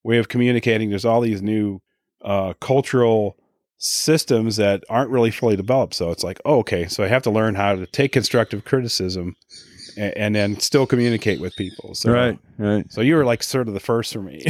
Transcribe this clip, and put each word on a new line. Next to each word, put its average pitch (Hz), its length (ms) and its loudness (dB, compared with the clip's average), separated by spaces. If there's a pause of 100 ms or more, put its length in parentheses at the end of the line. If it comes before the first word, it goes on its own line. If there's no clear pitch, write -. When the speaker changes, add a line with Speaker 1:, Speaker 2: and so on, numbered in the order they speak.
Speaker 1:
way 113 120 2
of 113 120 0
communicating. 120 600 2
There's 101 160 -2
all 117 160 4
these 107 220 0
new, 104 380 -2 (440)
uh, 95 360 -2
cultural 117 760 2 (420)
systems 113 800 0
that 101 320 0
aren't 120 220 0
really 120 200 2
fully 107 260 0
developed. 98 380 0
So 85 160 -2
it's 85 140 -6
like, 90 200 -8
"Oh, 143 160 4
okay, 87 260 -2
so - 180 -6
I 95 40 0
have 127 160 2
to 113 60 0
learn 110 240 2
how 101 200 2
to 92 120 -4
take 139 260 0
constructive 110 520 0
criticism 92 680 -4 (600)
a-, 104 220 -4
and 104 160 0
then 104 260 0
still 135 260 2
communicate 113 540 0
with 90 160 -8
people." - 380 -8
So, 117 180 2
Speaker 2:
Right, 120 260 2 (200)
right. 104 340 0
Speaker 1:
so - 80 -6
you 139 160 4
were, 151 80 4
like, 117 180 2
sort 127 260 -2
of 104 60 -4
the 98 60 -6
first - 320 -2
for 107 100 -8
me. 80 280 -14